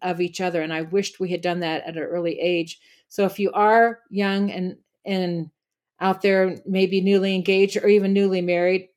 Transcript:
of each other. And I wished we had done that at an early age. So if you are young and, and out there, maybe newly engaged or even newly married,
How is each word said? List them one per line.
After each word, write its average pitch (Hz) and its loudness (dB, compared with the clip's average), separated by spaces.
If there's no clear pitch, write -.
of 180 -4
each 175 -4
other. 175 -2
And 160 -4
I 160 -4
wished 190 -4
we 185 -4
had 175 -4
done 175 -2
that 160 -4
at 165 -10
an 156 -6
early 170 -4
age. 170 -2
So - -2
if 185 -4
you 196 -2
are 226 4
young 196 -2
and, 185 -6
and 175 -4
out 190 0
there, 190 2
maybe 190 0
newly 190 2
engaged 196 2
or 208 0
even 202 6
newly 196 2
married, 180 0